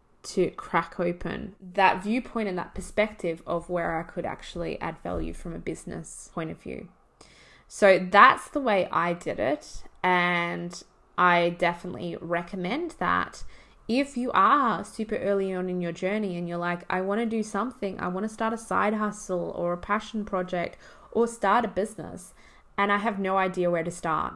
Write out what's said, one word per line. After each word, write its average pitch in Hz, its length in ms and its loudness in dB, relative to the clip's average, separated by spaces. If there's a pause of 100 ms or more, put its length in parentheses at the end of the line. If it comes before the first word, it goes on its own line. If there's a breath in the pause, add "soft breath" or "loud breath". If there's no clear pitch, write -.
(220)
to - 280 0
crack - 500 -2
open 175 600 -4
that 185 440 2
viewpoint 226 440 -2
and 180 80 -4
that - 180 -8
perspective 196 680 -2
of 165 240 -4
where 170 300 0
I 170 60 -4
could 170 200 -8
actually - 560 -8
add 165 220 -8
value 175 320 -4
from 170 200 -10
a 170 40 -10
business 165 720 -10
point 160 200 -6
of - 100 -18
view. - 260 -12 (760 loud breath)
So 185 420 6
that's - 420 8
the 294 100 -2
way 208 320 2
I 170 220 0
did 165 260 -4
it. - 420 -2 (200)
And 175 800 2 (360)
I 175 420 6
definitely 175 640 -2
recommend 180 800 -4
that - 420 0 (460 soft breath)
if 269 280 0
you 247 160 -2
are 208 520 4
super 214 320 -6
early 196 360 0
on 185 160 -2
in 180 120 -2
your 170 120 -2
journey 190 440 -2
and 175 120 -4
you're 175 100 -4
like, 175 300 -2
"I 185 120 0
wanna 202 260 0
do 220 160 0
something, 214 560 -4
I 180 80 -4
wanna 190 220 -2
start 226 240 -2
a 226 60 -2
side 202 360 2
hustle 196 640 -2
or 175 160 0
a 175 60 -4
passion 208 460 -4
project 180 540 -4 (320 loud breath)
or 233 160 2
start 226 380 2
a 208 40 -2
business, 185 640 -6 (440 soft breath)
and 202 160 2
I 202 60 4
have 202 200 0
no 190 200 2
idea 180 320 2
where 170 120 2
to 170 80 -4
start." 160 460 -2